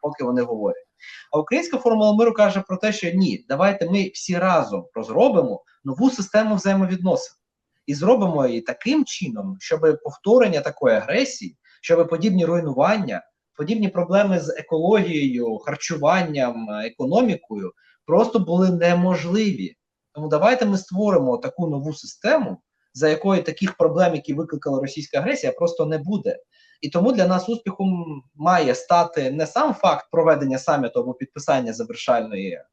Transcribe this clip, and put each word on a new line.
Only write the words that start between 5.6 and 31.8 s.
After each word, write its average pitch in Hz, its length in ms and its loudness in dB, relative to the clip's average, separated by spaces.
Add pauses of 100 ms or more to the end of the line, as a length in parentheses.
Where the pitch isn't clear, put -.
нову 147 260 2
систему 214 440 0
взаємовідносин. 185 800 0 (520)
І 143 80 -4
зробимо 170 520 2
її 117 140 -2
таким 262 440 -2
чином, 117 560 -8
щоб 156 200 -2 (240)
повторення 196 560 2
такої 120 360 2
агресії, 120 600 -2 (260)
щоб 170 260 4
подібні 175 360 2
руйнування, 160 760 0 (340)
подібні 196 320 0
проблеми 185 520 2
з 147 80 -6
екологією, 156 1080 0
харчуванням, 143 1120 -2
економікою 117 1000 -2 (340)
просто 220 320 2
були 180 320 2
неможливі. 175 1080 0 (360)
Тому 151 160 -10
давайте 196 380 2
ми 196 120 2
створимо 180 600 0
таку 170 280 -6
нову 147 260 -4
систему, 220 640 -2 (360)
за 147 160 2
якою 175 340 2
таких 185 340 -4
проблем, 160 380 2
які 139 200 -6
викликала 143 460 -4
російська 139 380 -6
агресія, 156 340 -2
просто 170 340 -2
не 156 120 -2
буде. 185 400 -4 (420)
І 139 80 -10
тому 190 240 2
для 196 140 2
нас 185 220 0
успіхом 185 720 -4 (120)
має 151 400 2
стати - 560 0
не 156 160 -4
сам 262 280 0
факт 160 360 0
проведення 143 480 2
саміту 127 420 -2
або 127 140 -4
підписання 131 580 -4
завершальної 110 880 -4 (120)